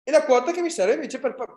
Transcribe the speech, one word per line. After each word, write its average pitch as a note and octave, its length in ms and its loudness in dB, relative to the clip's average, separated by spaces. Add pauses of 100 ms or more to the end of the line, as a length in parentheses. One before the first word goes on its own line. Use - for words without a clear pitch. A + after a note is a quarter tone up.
e - 100 -10
la D4+ 120 6
quota B3+ 300 2
che F4 80 -4
mi F4 80 -2
serve G3+ 240 0
invece C#4 260 -6
per, B3 160 -4 (220)